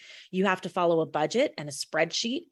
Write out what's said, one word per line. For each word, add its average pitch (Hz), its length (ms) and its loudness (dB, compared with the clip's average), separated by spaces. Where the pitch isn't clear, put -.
You 185 140 2
have 185 160 2
to 185 80 -8
follow 170 320 2
a 156 60 0
budget 156 500 0
and 147 140 -10
a - 20 -10
spreadsheet. 170 800 -2